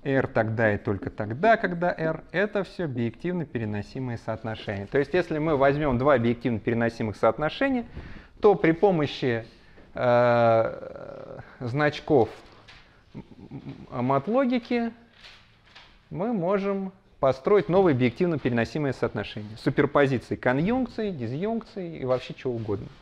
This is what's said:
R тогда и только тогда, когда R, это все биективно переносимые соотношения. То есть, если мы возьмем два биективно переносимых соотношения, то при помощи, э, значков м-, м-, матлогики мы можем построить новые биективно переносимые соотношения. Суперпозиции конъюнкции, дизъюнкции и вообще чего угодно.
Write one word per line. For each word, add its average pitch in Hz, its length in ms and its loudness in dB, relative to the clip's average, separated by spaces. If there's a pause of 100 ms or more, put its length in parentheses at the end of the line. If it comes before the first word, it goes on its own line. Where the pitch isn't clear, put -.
R 135 220 0
тогда 110 480 2
и 101 40 -2
только 101 320 -4
тогда, 147 460 0
когда 175 400 -2
R, 160 360 -4
это 202 320 -2
все - 220 -8
биективно 135 580 -4
переносимые 113 760 -6
соотношения. 107 680 -8
То 135 120 0
есть, 143 160 -2
если 180 240 0
мы 151 180 0
возьмем 139 420 2
два 135 200 4
биективно 117 400 0
переносимых 117 580 -2
соотношения, 233 680 0 (560)
то 208 140 6
при 165 180 4
помощи, 147 720 0 (500)
э, 120 1400 2 (220)
значков 139 680 2 (840)
м-, 151 80 -14 (680)
м-, 131 120 -6
матлогики 233 920 0 (1160)
мы 190 220 -4
можем 196 600 -2 (280)
построить 156 480 2
новые 175 260 4
биективно 131 440 2
переносимые 123 540 0
соотношения. 107 680 -6
Суперпозиции 139 720 2
конъюнкции, 208 760 -2
дизъюнкции 170 880 -8
и 131 60 -6
вообще 127 300 -2
чего 127 200 -4
угодно. 110 320 -4 (160)